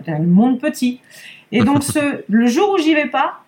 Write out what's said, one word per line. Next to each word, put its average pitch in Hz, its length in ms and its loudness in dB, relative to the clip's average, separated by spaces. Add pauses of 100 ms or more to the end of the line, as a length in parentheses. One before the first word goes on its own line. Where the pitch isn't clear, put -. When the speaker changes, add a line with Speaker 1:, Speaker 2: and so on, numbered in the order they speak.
Speaker 1:
le 156 220 -4
monde 233 320 4
petit. 254 400 -4 (520)
Et 226 120 0
donc, 277 200 2
Speaker 2:
<laughs> - 0 -
Speaker 1:
ce, 285 440 -4
le 226 200 2
jour 359 280 0
où - 20 0
j'y 311 160 2
vais 294 140 0
pas 285 400 -4